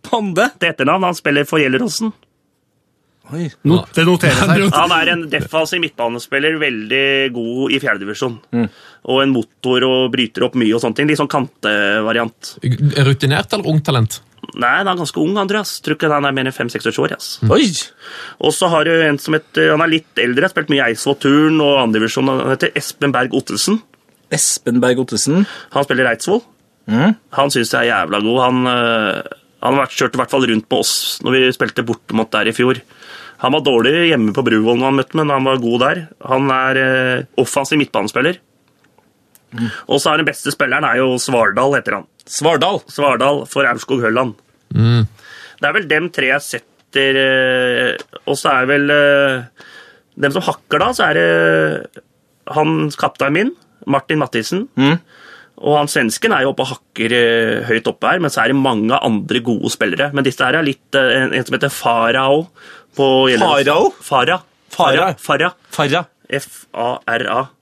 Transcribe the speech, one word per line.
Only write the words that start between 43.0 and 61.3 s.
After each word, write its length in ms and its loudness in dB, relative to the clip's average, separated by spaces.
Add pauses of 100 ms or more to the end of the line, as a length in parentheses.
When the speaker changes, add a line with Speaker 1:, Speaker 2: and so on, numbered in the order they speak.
Speaker 2:
for 160 0
Aurskog 400 -2
Hølland. 300 0 (360)
Speaker 4:
Mm. 360 4 (500)
Speaker 2:
Det 80 -4
er 140 0
vel 100 -2
dem 240 0
tre 160 -2
jeg 160 0
setter, 720 -2
øh, 1000 0 (100)
og 80 -2
så 160 -2
er 160 2
vel, 240 2
øh, 460 2 (840)
dem 140 0
som 100 -4
hakker 400 -2
da, 80 0
så 160 0
er 80 0
det 840 0 (440)
han 460 0
kapteinen 460 -2
min, 160 -2 (340)
Martin 320 -2
Mathisen. 460 -4 (100)
Speaker 1:
Mm. 220 2 (580)
Speaker 2:
Og 180 0
han 160 0
svensken 460 0
er 80 0
jo 80 0
oppe 140 -4
og 80 -10
hakker, 420 -4
eh, 500 2
høyt 220 0
oppe 240 -2
her, 80 0
men 100 -2
så 140 -2
er 80 2
det 80 2
mange 340 0
andre 480 0
gode 300 -2
spillere. 400 -2
Men 140 -2
disse 180 -2
her 160 0
er 60 0
litt, 280 -6
eh, 280 2
en, 120 -2